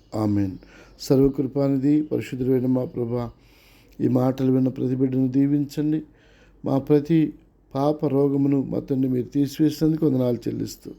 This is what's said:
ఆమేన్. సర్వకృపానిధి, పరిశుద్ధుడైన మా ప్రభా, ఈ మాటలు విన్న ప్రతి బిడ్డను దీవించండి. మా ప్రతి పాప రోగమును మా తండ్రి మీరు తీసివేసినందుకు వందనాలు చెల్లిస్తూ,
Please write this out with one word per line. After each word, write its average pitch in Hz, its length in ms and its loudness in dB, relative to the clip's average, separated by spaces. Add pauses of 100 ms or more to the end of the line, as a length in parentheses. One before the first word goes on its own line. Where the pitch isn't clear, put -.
(140)
ఆమేన్. 101 440 -2 (420)
సర్వకృపానిధి, 139 1000 2
పరిశుద్ధుడైన 127 640 -2
మా 127 180 0
ప్రభా, 120 460 -6 (720)
ఈ - 80 2
మాటలు 127 440 2
విన్న 131 160 2
ప్రతి 127 260 -2
బిడ్డను 131 340 0
దీవించండి. 147 760 0 (600)
మా 135 140 0
ప్రతి 151 560 2 (400)
పాప 151 320 0
రోగమును 139 560 2
మా - 160 -4
తండ్రి 131 320 -2
మీరు 123 160 -2
తీసివేసినందుకు 151 800 0
వందనాలు 127 300 2
చెల్లిస్తూ, 113 640 -8